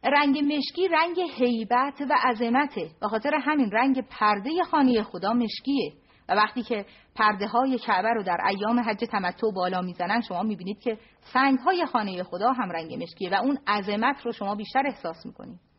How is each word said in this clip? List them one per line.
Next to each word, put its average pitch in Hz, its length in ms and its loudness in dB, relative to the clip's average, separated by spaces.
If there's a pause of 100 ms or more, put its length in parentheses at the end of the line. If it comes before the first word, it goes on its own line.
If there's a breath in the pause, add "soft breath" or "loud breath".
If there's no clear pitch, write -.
رنگ 285 340 4
مشکی 302 500 0
رنگ 339 320 2 (160)
هیبت 240 640 0 (100)
و 302 40 4 (140)
عظمته، 240 600 0 (120)
به 208 80 -2
خاطر 226 340 -2
همین 277 280 2
رنگ 254 400 2
پرده 214 600 0
خانه 254 320 4
خدا 196 300 -4
مشکیه 240 600 -2 (360 soft breath)
و 185 60 2
وقتی 214 280 2
که 208 220 -4 (300 loud breath)
پرده‌های 220 640 2
کعبه 208 300 0
رو 226 140 0
در 180 160 -2 (100)
ایام 208 320 0
حج 220 320 -2
تمتع 190 340 -2 (100)
بالا 185 240 0
می‌زنن، 180 400 -2
شما 185 220 -4
می‌بینید 202 380 -4
که 220 180 -4 (220 soft breath)
سنگ‌های 277 680 2
خانه 196 360 -4
خدا 202 300 0
هم 233 180 -2
رنگ 165 320 -6
مشکیه 185 280 -8
و 202 40 0
اون 262 320 0
عظمت 208 600 0
رو 233 60 -4
شما 202 220 -4
بیشتر 214 320 -2
احساس - 400 -8
می‌کنید. - 340 -18 (180)